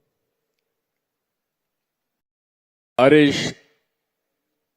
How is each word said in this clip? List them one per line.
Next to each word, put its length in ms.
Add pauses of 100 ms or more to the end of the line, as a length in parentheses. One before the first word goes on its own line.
(3000)
హరీష్ 540 (1200)